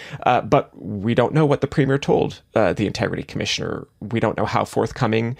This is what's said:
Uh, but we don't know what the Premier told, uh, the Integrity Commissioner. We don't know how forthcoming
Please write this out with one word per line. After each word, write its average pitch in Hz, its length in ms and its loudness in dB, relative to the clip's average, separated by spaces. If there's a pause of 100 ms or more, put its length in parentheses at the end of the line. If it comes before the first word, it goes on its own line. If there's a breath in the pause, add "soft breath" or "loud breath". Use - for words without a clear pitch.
(240 loud breath)
Uh, - 180 4
but 123 360 2
we 104 380 -2
don't 120 180 4
know 156 120 4
what 139 160 2
the - 60 0
Premier 135 300 2
told, - 440 0 (120)
uh, 98 200 2
the 107 120 0
Integrity 95 380 -2
Commissioner. - 640 -6 (140)
We 113 180 -4
don't 110 160 2
know - 80 -2
how 107 220 0
forthcoming 113 760 -2